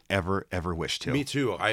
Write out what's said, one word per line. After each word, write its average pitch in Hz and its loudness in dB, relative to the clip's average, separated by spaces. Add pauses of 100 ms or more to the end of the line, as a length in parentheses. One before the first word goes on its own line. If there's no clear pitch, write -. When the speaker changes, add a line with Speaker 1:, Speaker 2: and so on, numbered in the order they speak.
Speaker 1:
ever, 95 2
ever 90 0
wished 80 -2
to. 139 -2
Speaker 2:
Me 143 2
too. 135 0
I, 98 2